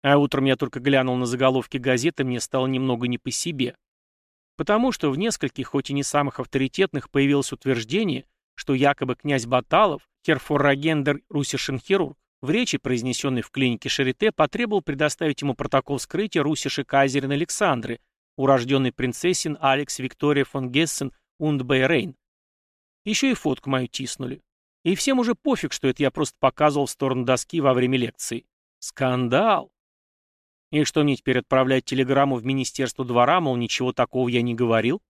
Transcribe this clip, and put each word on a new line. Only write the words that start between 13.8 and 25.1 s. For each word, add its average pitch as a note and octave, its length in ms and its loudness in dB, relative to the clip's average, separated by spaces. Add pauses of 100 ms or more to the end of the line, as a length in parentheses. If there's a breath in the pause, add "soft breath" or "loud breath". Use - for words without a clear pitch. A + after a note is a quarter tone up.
Шарите, C#3 420 0
потребовал G#3 500 0
предоставить D3+ 600 -2
ему C#3+ 140 -2
протокол C#3 420 -2
вскрытия F3 460 -2
русиши D3 400 -2
кайзерин C#3 480 2
Александры, C#3+ 680 -2 (360)
урождённой C3+ 560 2
принцессин D3+ 680 -2
Алекс C#3 380 0
Виктория C#3 460 0
фон C3 260 -8
Гессен C#3+ 400 -2 (280)
und D3+ 240 0
Бейрейн, C3+ 520 2 (920)
ещё A3 240 0
и - 40 2
фотку C3+ 340 -4
мою C3 180 0
тиснули. C3 540 -10 (420)
И E3+ 100 2
всем C4 260 0